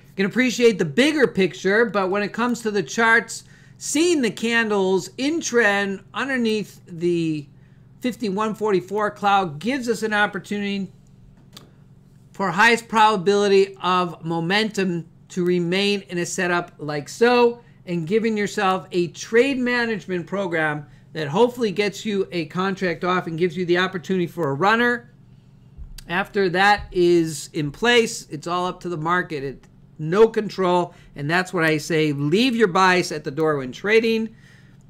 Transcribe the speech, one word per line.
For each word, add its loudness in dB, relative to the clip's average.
can 0
appreciate 2
the 0
bigger 2
picture, 0
but 0
when -2
it -6
comes -2
to -4
the 0
charts, 0
seeing 0
the 0
candles 0
in -2
trend 2
underneath -2
the -2
fifty-one -4
forty-four -2
cloud 0
gives -4
us -2
an -4
opportunity -2
for -2
highest 4
probability 4
of -2
momentum -2
to -4
remain 0
in -8
a -4
setup -2
like -8
so, 2
and -4
giving 0
yourself -2
a 0
trade 0
management -4
program -2
that -6
hopefully 2
gets -4
you -2
a -4
contract -4
off -2
and -6
gives 0
you -4
the 2
opportunity -2
for -4
a -2
runner. 0
After -2
that 4
is 2
in -4
place, 2
it's -12
all -2
up -8
to -8
the -6
market. -2
It, -10
no 4
control, -2
and -8
that's 0
what 0
I 2
say, 0
leave 0
your 2
bias 2
at -8
the -8
door 0
when -8
trading. 0